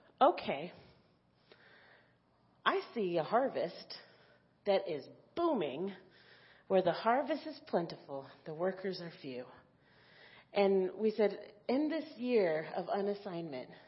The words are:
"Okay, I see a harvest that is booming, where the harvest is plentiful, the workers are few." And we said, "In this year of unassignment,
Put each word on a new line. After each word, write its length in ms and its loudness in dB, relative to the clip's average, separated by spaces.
"Okay, 500 2
I 160 2
see 240 0
a 60 0
harvest 720 -2
that 240 2
is 160 -6
booming, 560 0
where 140 4
the 100 2
harvest 560 0
is 180 -12
plentiful, 600 -6
the 100 -10
workers 460 -4
are 100 -12
few." 220 -10
And 460 4
we 140 2
said, 260 2
"In 200 2
this 160 -2
year 500 2
of 100 -4
unassignment, 800 -4